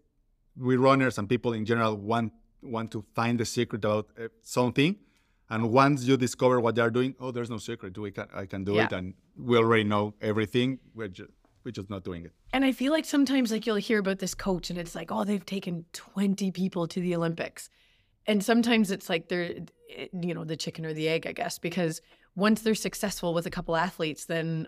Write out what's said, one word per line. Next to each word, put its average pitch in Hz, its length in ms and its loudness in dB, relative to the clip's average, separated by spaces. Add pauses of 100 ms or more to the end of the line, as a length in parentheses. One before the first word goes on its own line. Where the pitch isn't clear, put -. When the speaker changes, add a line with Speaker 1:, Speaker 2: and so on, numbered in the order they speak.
(580)
Speaker 1:
we 127 180 2
runners 131 420 6
and 104 120 -2
people 120 240 2
in 110 120 -2
general 113 300 2
want, 107 380 -2 (280)
want 113 300 -6
to 107 140 -8 (100)
find 117 240 2
the 113 60 0
secret 117 400 -2
about, 107 240 0 (100)
uh, 113 80 -10 (140)
something. 139 560 2 (520)
And 113 220 0
once 135 320 4
you 131 140 4
discover 127 420 4
what 113 160 2
they 117 60 2
are 117 100 4
doing, 127 280 0
"Oh, 127 120 -6
there's 117 180 -6
no 117 80 -6
secret. 104 400 -10
We 104 140 -8
can, 107 220 -10
I 98 120 -8
can 98 180 -8
do 98 100 0
Speaker 2:
Yeah. 107 120 4
Speaker 1:
it, - 80 -4
and 92 200 -6 (240)
we 120 200 2
already 113 260 6
know 104 360 0
everything. 113 600 0 (140)
We're 110 160 -10
ju-, 92 220 -16 (320)
we're 123 80 -10
just 101 180 -8
not 98 140 -8
doing 85 220 -8
it." 80 80 -18 (180)
Speaker 2:
And 269 140 2
I 269 80 2
feel 254 180 -2
like 320 140 0
sometimes, 262 460 2
like, 220 140 -2
you'll 220 120 0
hear 208 220 0
about 190 200 -2
this 180 160 -6
coach, - 340 -2
and 175 100 -6
it's 170 160 -10
like, 170 160 -10
"Oh, 214 120 0
they've 202 220 -2
taken 175 480 -6
twenty 196 580 -2
people 175 380 -2
to - 100 -6
the 175 160 0
Olympics." 165 540 -4 (560)
And 208 180 2
sometimes 226 480 4
it's - 180 -6
like 170 200 0
they're, 175 240 -2 (420)
eh, - 120 -12 (140)
you 175 120 -2
know, 165 100 -8
the 160 140 -6
chicken 160 280 -8
or 160 80 -6
the 156 160 -2
egg, 160 180 0
I - 40 -6
guess, - 280 -6
because 170 420 -2 (340)
once 214 260 2
they're 220 140 2
successful - 580 -4
with 170 120 0
a 190 60 -6
couple 170 240 -4
athletes, 165 500 -2
then 165 420 -2